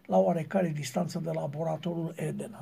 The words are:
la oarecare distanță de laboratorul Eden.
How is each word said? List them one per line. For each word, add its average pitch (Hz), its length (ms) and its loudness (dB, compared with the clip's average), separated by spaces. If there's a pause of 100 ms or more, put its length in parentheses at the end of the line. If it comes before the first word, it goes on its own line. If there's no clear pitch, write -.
la 190 120 4
oarecare 180 520 4
distanță 156 500 -2
de 160 140 -2
laboratorul 160 840 -2
Eden. - 460 -4